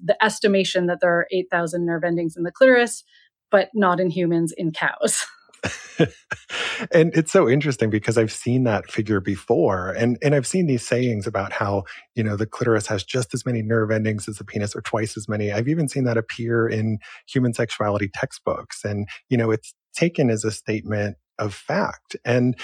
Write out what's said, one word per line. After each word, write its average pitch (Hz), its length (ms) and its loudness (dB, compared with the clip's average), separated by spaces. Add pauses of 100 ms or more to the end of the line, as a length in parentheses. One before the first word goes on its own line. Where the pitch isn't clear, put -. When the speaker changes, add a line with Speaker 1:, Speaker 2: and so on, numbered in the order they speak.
Speaker 1:
the 185 220 0
estimation 196 600 2
that 175 140 -2
there 175 120 4
are 170 180 2
eight 185 200 -2
thousand 170 340 -2
nerve 165 180 -2
endings 170 340 -2
in 170 80 -4
the 175 60 -4
clitoris, 247 540 4 (460)
but 196 240 4
not 185 260 2
in 185 100 2
humans, 165 460 0
in 165 160 -2
cows. - 540 -2 (360)
<laughs> - 40 -6 (320)
Speaker 2:
<laughs> 160 80 6 (840)
And 165 220 6
it's 160 180 2
so 175 160 6
interesting 135 420 2
because 110 260 0
I've 113 160 4
seen 123 320 0
that 104 260 0
figure 104 300 0
before. 101 720 0
And, 117 320 0
and 143 120 4
I've 135 120 0
seen 185 200 0
these 127 200 0
sayings 120 400 0
about 101 260 -2
how, 101 320 -2 (300)
you 113 100 -2
know, 104 120 -2
the 104 100 -2
clitoris 113 400 0
has 101 180 -4
just - 300 -4
as 123 100 -8
many 120 180 -2
nerve 110 280 0
endings 110 380 -2
as 104 80 -10
the - 80 -14
penis 101 300 -6
or - 60 -6
twice 110 360 -4
as 107 120 -10
many. 104 240 -2
I've 117 160 -2
even 156 200 0
seen 135 160 -2
that 117 120 0
appear 117 500 0
in 110 320 -2 (300)
human 127 240 0
sexuality 104 600 -2
textbooks. - 720 -6
And, 101 240 -4 (200)
you 127 80 2
know, 113 140 2
it's - 240 -2 (200)
taken 165 360 2
as 110 140 -2
a 110 60 0
statement 104 640 -4 (220)
of 104 160 -4
fact. - 720 -6
And 123 400 2